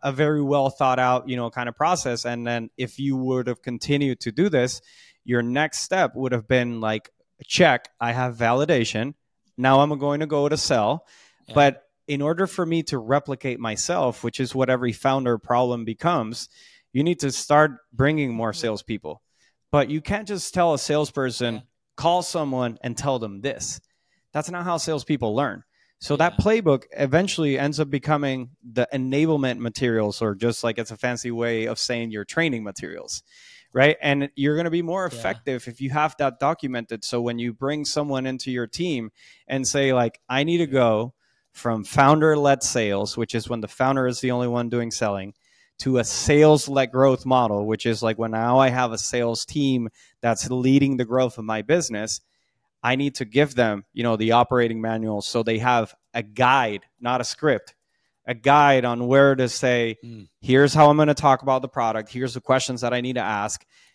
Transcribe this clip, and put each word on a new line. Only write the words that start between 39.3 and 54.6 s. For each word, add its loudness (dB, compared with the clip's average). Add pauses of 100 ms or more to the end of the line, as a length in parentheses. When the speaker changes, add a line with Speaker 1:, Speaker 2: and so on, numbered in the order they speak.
Speaker 1:
and -4
say, 2
like, 0
"I 0
need 0
to 0
go 2 (400)
from -4
founder-led 4
sales," -2
which -6
is -4
when -6
the -10
founder 0
is -2
the -2
only -2
one -2
doing -4
selling, -4 (440)
"to 0
a 0
sales-led 4
growth 4
model," 2
which -4
is, 0
like, 0
when -2
now 2
I 6
have -2
a -8
sales -4
team -2 (320)
that's -2
leading 2
the -2
growth -2
of -10
my -4
business, -2 (640)
I 2
need -2
to -8
give 2
them, 0
you -6
know, 0
the 2
operating 2